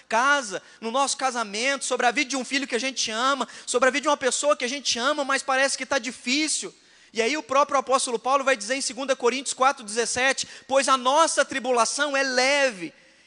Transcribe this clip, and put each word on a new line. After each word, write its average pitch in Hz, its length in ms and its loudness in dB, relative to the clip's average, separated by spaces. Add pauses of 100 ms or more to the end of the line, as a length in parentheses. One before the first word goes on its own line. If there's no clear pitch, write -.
casa, 240 540 2 (180)
no 226 120 -6
nosso 269 260 0
casamento, 240 680 -2
sobre 254 220 0
a 240 60 6
vida 254 180 0
de 269 80 -4
um 247 80 -4
filho 269 220 -2
que 262 80 -4
a 220 40 0
gente 254 300 -4
ama, 254 380 0 (180)
sobre 247 240 2
a - 20 -4
vida 262 120 -2
de 302 60 0
uma 285 80 2
pessoa 285 380 0
que 269 100 -6
a 233 40 -2
gente 254 300 -4
ama, 285 240 0
mas 269 180 -2
parece 269 340 0
que 262 120 -8
tá 277 100 0
difícil. 254 720 -4 (400)
E 208 80 -8
aí 240 160 0
o 311 60 -4
próprio 277 380 2
apóstolo 247 400 0
Paulo 269 240 0
vai 269 120 2
dizer 214 200 -6
em 269 60 -4
segunda 262 340 -4
Coríntios 247 400 -2
quatro 262 280 2
dezessete: 233 640 -2 (200)
"Pois 269 200 2
a 269 100 4
nossa 285 460 4
tribulação 262 720 0
é 269 60 2
leve 254 720 0 (340)